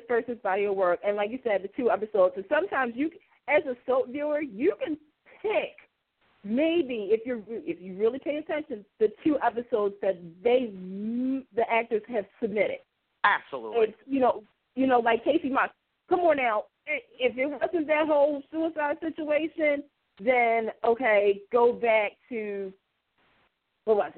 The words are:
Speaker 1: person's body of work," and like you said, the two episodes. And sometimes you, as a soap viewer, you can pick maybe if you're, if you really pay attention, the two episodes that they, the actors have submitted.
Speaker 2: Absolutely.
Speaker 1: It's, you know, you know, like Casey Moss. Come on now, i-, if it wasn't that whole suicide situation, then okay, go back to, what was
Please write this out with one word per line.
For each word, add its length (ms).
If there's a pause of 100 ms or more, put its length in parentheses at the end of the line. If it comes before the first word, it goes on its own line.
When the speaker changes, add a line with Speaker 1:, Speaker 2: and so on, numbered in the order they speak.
Speaker 1:
person's 360
body 220
of 100
work," 280
and 140
like 140
you 120
said, 200
the 60
two 200
episodes. 460
And 120
sometimes 480
you, 140 (380)
as 180
a 100 (120)
soap 220
viewer, 320
you 420
can 120 (460)
pick 340 (680)
maybe 680
if 140
you're, 220
if 340
you 140
really 240
pay 180
attention, 460 (160)
the 80 (160)
two 200
episodes 580
that 160 (260)
they, 280 (840)
the 160
actors 380
have 160 (160)
submitted. 360 (460)
Speaker 2:
Absolutely. 600
Speaker 1:
It's, 200
you 140
know, 240 (320)
you 120
know, 120
like 240
Casey 260
Moss. 200 (400)
Come 100
on 180
now, 280 (220)
i-, 120 (180)
if 200
it 80
wasn't 420
that 200
whole 340 (100)
suicide 480
situation, 840 (400)
then 460 (140)
okay, 580 (100)
go 200
back 400 (180)
to, 440 (1120)
what 120
was 200